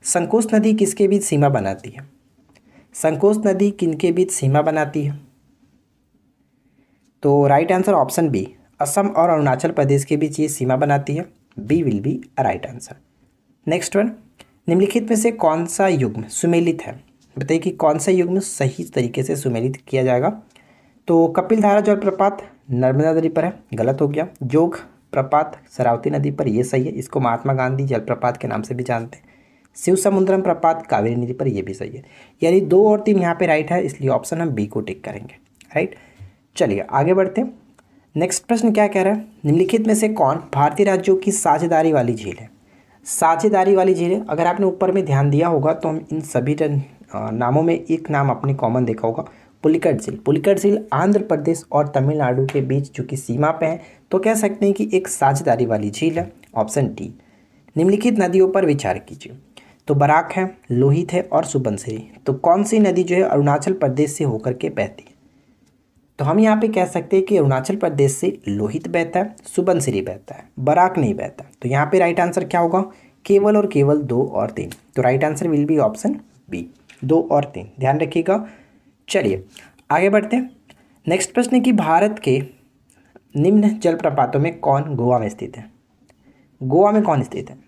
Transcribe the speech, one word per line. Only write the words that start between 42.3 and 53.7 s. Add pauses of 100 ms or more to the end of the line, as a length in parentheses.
है? (560)
साझेदारी
वाली
झील
है,
अगर
आपने
ऊपर
में
ध्यान
दिया
होगा
तो
हम
इन
सभी
टन-, (340)
अ,
नामों
में
एक
नाम
आपने
कॉमन
देखा
होगा, (380)
पुलिकट
झील।
पुलिकट
झील
आंध्र
प्रदेश
और
तमिलनाडु
के
बीच
जो
कि
सीमा
पे
है, (300)